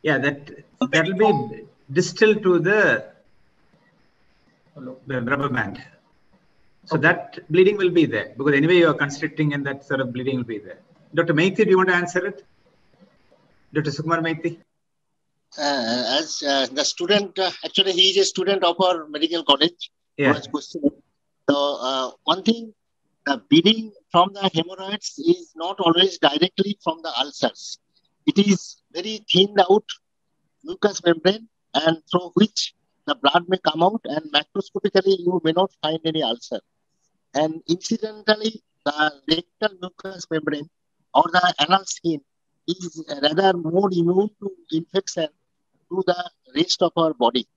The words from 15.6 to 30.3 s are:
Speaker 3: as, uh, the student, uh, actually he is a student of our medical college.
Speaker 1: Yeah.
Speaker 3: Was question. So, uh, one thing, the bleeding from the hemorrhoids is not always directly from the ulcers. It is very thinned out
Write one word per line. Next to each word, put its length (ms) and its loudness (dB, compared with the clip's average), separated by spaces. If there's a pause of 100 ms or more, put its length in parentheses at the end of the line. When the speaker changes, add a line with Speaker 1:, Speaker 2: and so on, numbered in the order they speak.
Speaker 3:
as, 300 -6
uh, 240 0
the 140 -2
student, 520 -2
uh, 140 -2 (140)
actually 260 0
he 200 4
is 40 -6
a 80 4
student 400 -2
of 160 0
our 300 2
medical 340 -4
college. 480 0 (240)
Speaker 1:
Yeah. 160 2
Speaker 3:
Was 160 -2
question. 340 -8 (680)
So, 320 0
uh, 300 -4 (120)
one 200 0
thing, 300 -2 (520)
the 240 -2
bleeding 420 4 (220)
from 200 4
the 200 -2
hemorrhoids 680 -6
is 340 0
not 280 -8
always 380 2
directly 600 0
from 220 -6
the 160 -6
ulcers. 600 -6 (460)
It 140 2
is 420 0 (120)
very 360 -8
thinned 300 4
out 240 4 (800)